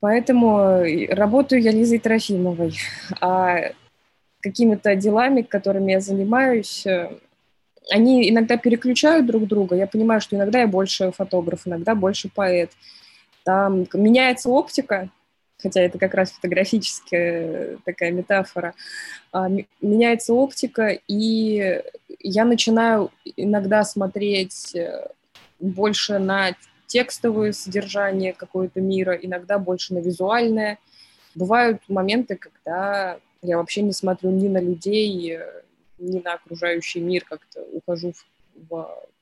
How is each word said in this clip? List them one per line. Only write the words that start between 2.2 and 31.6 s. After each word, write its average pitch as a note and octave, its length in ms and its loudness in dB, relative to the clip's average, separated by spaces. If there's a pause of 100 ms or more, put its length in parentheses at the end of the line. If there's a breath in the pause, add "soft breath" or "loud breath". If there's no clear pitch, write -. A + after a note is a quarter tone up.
А F3+ 520 0 (680)
какими-то G#3 560 2
делами, A3+ 460 2
которыми G3 500 0
я F#3+ 80 4
занимаюсь, G#3 880 0
э, F3 320 -4 (720)
они A#3 400 6
иногда A3+ 260 4
переключают B3+ 680 2
друг A3 200 0
друга. G3 300 0
Я G3 100 2
понимаю, A3 340 2
что - 160 -6
иногда G#3 240 2
я A#3+ 60 4
больше F#3+ 460 0
фотограф, F3+ 540 -4
иногда F3 280 -2
больше G3 400 -2
поэт. F3+ 360 0 (720 loud breath)
Там F#3+ 420 2
к-, - 120 -8
меняется B3 520 4
оптика, B3 600 0 (480)
хотя F#3 240 0
это F3+ 160 0
как F#3+ 160 0
раз F#3 180 0
фотографическая F3 1500 -4
такая F3 280 -4
метафора. F3+ 640 -2 (580 loud breath)
А, F#3 180 -2
м-, G3 160 -2 (160)
меняется A#3 520 2
оптика, A#3+ 640 0 (100)
и G#3+ 720 0 (380)
я G3 240 0
начинаю A3+ 680 2 (260)
иногда G3+ 480 2
смотреть, G3 880 -4
э, - 340 -6 (520)
больше G3 580 -2
на F#3+ 340 0 (340)
текстовое A3 680 -2
содержание G3 800 -4
какое-то F#3 480 -6
мира, F#3+ 340 0
иногда F3+ 440 -4
больше F#3 360 -4
на F3+ 40 -2
визуальное. G#3+ 800 -2 (560 soft breath)
Бывают A3 540 2